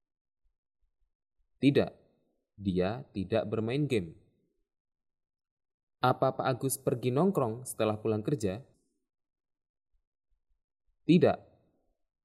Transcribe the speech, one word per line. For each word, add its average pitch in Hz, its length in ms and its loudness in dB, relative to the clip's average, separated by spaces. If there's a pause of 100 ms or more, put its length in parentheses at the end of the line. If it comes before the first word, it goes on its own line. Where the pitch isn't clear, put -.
(1600)
Tidak, 113 320 4 (640)
dia 98 560 -2
tidak 95 320 -2
bermain 113 400 -2
game. 92 240 -2 (1800)
Apa 127 320 0
Pak - 180 -4
Agus 135 300 -2
pergi 120 320 -4
nongkrong 131 580 0
setelah 107 300 -2
pulang 110 240 -2
kerja? 107 400 -4 (2500)
Tidak, 139 300 6 (880)